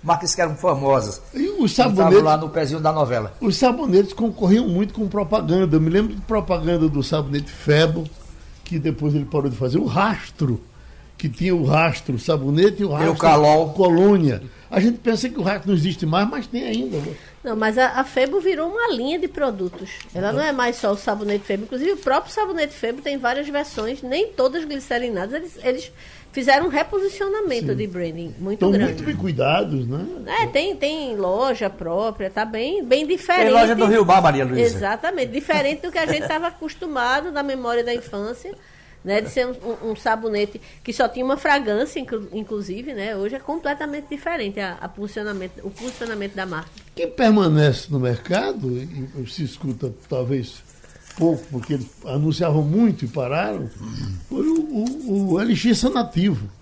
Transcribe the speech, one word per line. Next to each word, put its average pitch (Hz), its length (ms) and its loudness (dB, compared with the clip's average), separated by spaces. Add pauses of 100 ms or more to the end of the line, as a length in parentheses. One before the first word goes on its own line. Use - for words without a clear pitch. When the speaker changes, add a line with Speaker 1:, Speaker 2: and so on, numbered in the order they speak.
Speaker 1:
Marcas 165 320 0
que 185 60 -4
eram 156 160 0
famosas. 135 640 2 (140)
Speaker 2:
E 285 140 0 (120)
os 202 120 4
Speaker 1:
Estavam 226 240 4
Speaker 2:
sabonetes 190 280 8
Speaker 1:
lá 156 120 6
no 156 120 -4
pezinho 156 320 -2
da 156 120 4
novela. 120 480 0
Speaker 2:
Os - 160 2
sabonetes 247 560 4
concorriam 220 560 4
muito 190 260 0
com 214 140 -4
propaganda. 185 680 2
Eu 156 40 6
me 160 100 2
lembro 208 240 2
de 196 80 -8
propaganda 170 680 0
do 143 140 0
sabonete 143 480 -2
Febo, 156 540 2 (600)
que 170 140 -4
depois 147 360 0
ele 143 100 0
parou 143 260 -2
de 110 60 -6
fazer. 127 220 0
O 254 80 0
Rastro, 156 760 -2 (560)
que 160 120 -6
tinha 175 260 0
o 160 100 2
Rastro, 151 500 2
o 113 40 -4
sabonete 160 640 2
e - 20 2
o 190 60 -2
Speaker 1:
Tem 147 60 -2
o 160 140 2
Speaker 2:
Rastro 151 60 0
Speaker 1:
Calol. 151 560 6
Speaker 2:
Colônia. 175 680 6 (300)
A 196 100 0
gente 233 180 4
pensa 233 300 0
que 233 100 -6
o 202 40 -4
Rastro 196 280 -2
não 190 60 6
existe 165 300 0
mais, 190 220 2
mas 269 180 -6
tem 240 180 -6
ainda, 226 340 -4
né? 156 160 -8 (280)
Speaker 3:
Não, 226 140 -4
mas 220 220 2
a, 254 220 2
a 269 40 0
Febo 277 360 0
virou 330 280 0
uma 440 260 0
linha 269 240 -2
de 339 80 -4
produtos. 190 640 -4 (260)
Ela 190 180 -2
não 269 100 0
é 302 100 0
mais 240 240 0
só 202 160 0
o 208 40 0
sabonete 208 480 -2
Febo. 202 200 -4
Inclusive, 277 280 -2
o 392 40 0
próprio 277 360 0
sabonete 330 420 -2
Febo 240 260 -6
tem 285 160 -4
várias 262 320 -2
versões, 277 540 -6
nem 311 300 -2
todas 269 340 0
glicerinadas. 240 680 -4
Eles, 320 320 -10
eles 262 280 -4 (400)
fizeram 269 340 4
um - 20 0
reposicionamento 381 1000 -2
Speaker 2:
Sim. - 80 -2
Speaker 3:
de 214 100 -4
branding 170 520 -8
muito 190 180 -6
Speaker 2:
Estão 196 140 4
Speaker 3:
grande. 202 220 2
Speaker 2:
muito - 120 -8
bem 302 120 -4
cuidados, 147 680 0
né? 151 200 -6 (200)
Speaker 3:
É, 440 220 0
tem, 330 280 -2
tem 285 400 -4
loja 202 540 0
própria, 196 580 -4
tá 208 160 -4
bem, 254 400 -4
bem 277 220 2
diferente. 359 400 2
Speaker 1:
Tem 254 80 6
loja 226 200 8
do 220 120 4
Rio 214 180 6
Bar, 185 160 8
Maria 143 240 4
Luísa. 123 320 2
Speaker 3:
Exatamente, 233 560 -2
diferente 294 540 0
do 349 40 -4
que 359 80 -4
a 320 60 0
gente 294 240 -2
tava 330 200 -2
acostumado 302 840 -4
na 285 100 -4
memória 247 400 -2
da 240 120 -2
infância, 240 580 -10 (520)
né, 202 160 0
de 220 100 -8
ser 247 160 -2
um, 254 60 -6
um, 226 400 -8
um 208 40 -6
sabonete 220 640 -2 (220)
que 240 100 -10
só 240 160 2
tinha 247 160 -6
uma 269 120 0
fragrância, 277 640 0
inclu-, 214 320 -8
inclusive, 214 600 -8
né? 208 240 -6
Hoje 214 200 -4
é - 20 -10
completamente 294 720 -6
diferente 277 500 -6
a, 185 200 -6
a 180 80 -10
funcionamento, 202 800 -8
o 196 40 -8
funcionamento 220 640 -8
da 190 80 -6
marca. 165 240 -8 (280)
Speaker 2:
Quem 170 120 -2
permanece 165 840 4
no 139 100 -2
mercado, 175 760 -2
e, 139 320 -10 (140)
e 117 80 -10
se 156 140 -6
escuta 123 480 -6 (160)
talvez 127 540 -4 (540)
pouco, 165 340 2
porque 135 240 -4
eles 131 120 -6 (180)
anunciavam 151 580 0
muito 185 420 2
e 117 40 -6
pararam, 147 600 -4 (580)
foi 277 180 -2
o, 320 140 2
o, 240 720 -2
o 180 80 2
L 233 160 2
X 220 220 4
Sanativo 175 720 0 (140)